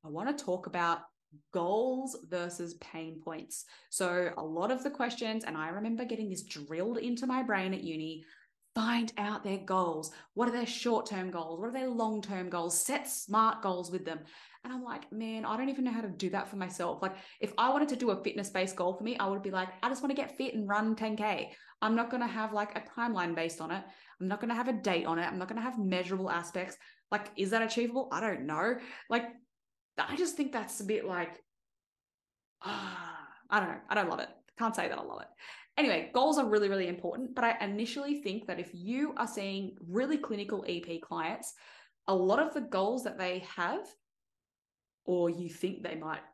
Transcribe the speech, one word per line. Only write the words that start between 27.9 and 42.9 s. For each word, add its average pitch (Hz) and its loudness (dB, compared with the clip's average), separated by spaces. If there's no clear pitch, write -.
I 160 0
don't 175 0
know. 185 2
Like, 240 2
I - 0
just 349 2
think 277 0
that's 214 -4
a 202 -6
bit 208 0
like, 175 -4
ah, - -6
I 208 4
don't 185 -2
know. - -8
I - 0
don't 185 4
love - -2
it. - -4
Can't 226 0
say 180 0
that - -2
I - -6
love 55 -8
it. - -12
Anyway, 208 4
goals 277 8
are 247 4
really, 208 6
really 190 2
important. 180 -4
But 240 2
I 233 2
initially 254 -2
think 202 -4
that 175 -4
if 180 -6
you 240 -2
are 233 2
seeing 196 -4
really 254 2
clinical 202 -2
E 175 -2
P 170 -6
clients, 170 -4
a 196 6
lot 185 6
of 311 2
the 285 0
goals 220 2